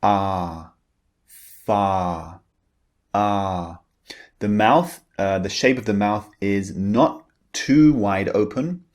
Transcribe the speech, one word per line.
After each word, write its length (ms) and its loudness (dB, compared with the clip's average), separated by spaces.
Ah, 720 -2
far, 1160 -4
ah. 680 -2
The 80 -4
mouth, 560 2
uh, 220 0
the 100 -4
shape 280 0
of 80 -8
the 80 0
mouth 360 -2
is 360 -4
not 500 0
too 420 4
wide 360 0
open 540 -2